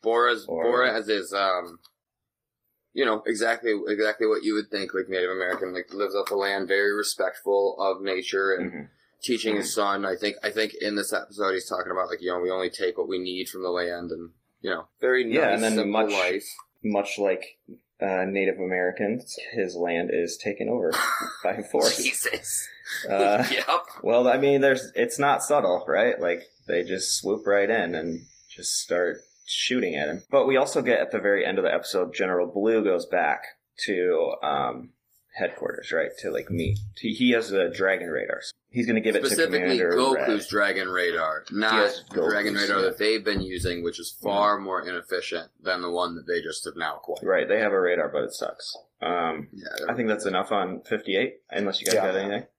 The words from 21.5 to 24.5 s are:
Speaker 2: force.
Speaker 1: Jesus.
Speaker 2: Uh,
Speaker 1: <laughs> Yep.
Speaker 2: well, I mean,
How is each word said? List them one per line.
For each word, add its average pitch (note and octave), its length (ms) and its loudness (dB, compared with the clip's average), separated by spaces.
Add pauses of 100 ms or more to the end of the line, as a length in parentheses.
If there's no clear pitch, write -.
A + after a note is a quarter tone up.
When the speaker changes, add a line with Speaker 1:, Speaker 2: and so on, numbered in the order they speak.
Speaker 2:
force. - 340 0
Speaker 1:
Jesus. - 720 -4 (400)
Speaker 2:
Uh, G2+ 380 4
Speaker 1:
<laughs> B2 40 -2
Yep. - 160 -2 (360)
Speaker 2:
well, A#2+ 260 4
I B2 100 6
mean, C#3 220 6